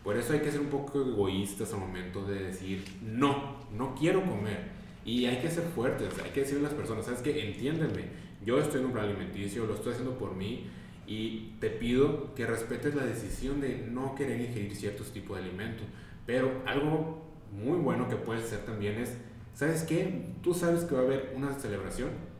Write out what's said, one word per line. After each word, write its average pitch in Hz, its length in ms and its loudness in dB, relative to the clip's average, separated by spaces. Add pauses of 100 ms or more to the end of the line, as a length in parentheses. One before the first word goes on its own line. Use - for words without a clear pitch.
Por 101 140 2
eso 151 160 2
hay 147 60 6
que 147 120 2
ser 143 100 2
un 143 60 2
poco 143 340 0
egoístas 104 720 2
al 101 80 0
momento 92 440 -4
de 98 200 -2
decir, 95 380 -4 (180)
"No, 131 560 2 (200)
no 131 180 0
quiero 180 260 6
comer". 104 580 -2 (260)
Y 123 200 4
hay 123 120 4
que 160 120 0
ser 170 140 0
fuertes, 117 500 0 (100)
hay - 80 -4
que 139 100 2
decirle 139 200 2
a 147 80 2
las 147 40 0
personas, 113 320 -2
"¿Sabes 120 160 -2
qué? 113 260 2
Entiéndeme, 117 580 0 (400)
yo 123 140 6
estoy 143 220 2
en 131 60 2
un 123 60 2
plan 104 120 2
alimenticio, 98 600 -2
lo 104 100 0
estoy 123 180 -2
haciendo 127 240 -2
por 92 180 -4
mí, 104 320 -4 (400)
y 110 520 -4
te 110 100 2
pido 123 680 4
que 117 100 0
respetes 120 500 0
la 131 100 2
decisión 131 560 -2
de 123 280 -2
no 131 260 -2
querer 120 260 0
ingerir 104 340 -2
ciertos 104 360 -4
tipos 98 260 -6
de 92 60 -6
alimentos". 98 420 -6 (400)
Pero 131 260 4 (140)
algo 151 580 2 (280)
muy 117 260 0
bueno 120 320 2
que - 60 0
puedes 113 300 -2
hacer 107 200 -4
también 104 320 0
es, 120 200 -2 (380)
"¿Sabes 160 280 2
qué? 175 500 0 (100)
Tú 175 100 6
sabes 170 300 4
que 143 120 2
va 127 60 6
a 127 40 8
haber 135 300 2
una 139 220 0
celebración 101 520 -2 (300)